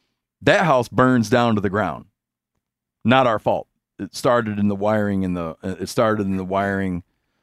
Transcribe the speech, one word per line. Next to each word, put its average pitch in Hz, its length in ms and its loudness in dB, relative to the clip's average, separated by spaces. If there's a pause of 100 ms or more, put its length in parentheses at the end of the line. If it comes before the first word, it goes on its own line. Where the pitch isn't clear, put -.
(420)
That 180 220 4
house 135 240 2
burns 127 420 2
down 120 240 4
to 104 60 0
the 95 100 -2
ground. 87 360 -4 (1000)
Not 127 220 4
our 110 120 0
fault. 101 300 -4 (300)
It - 180 -12
started 117 420 0
in 104 100 2
the 101 60 0
wiring 101 480 0
in 90 120 -4
the, 82 280 -8
uh, 92 160 -8
it 92 100 -10
started 107 380 0
in 95 120 -4
the 95 60 -6
wiring 98 600 -4 (380)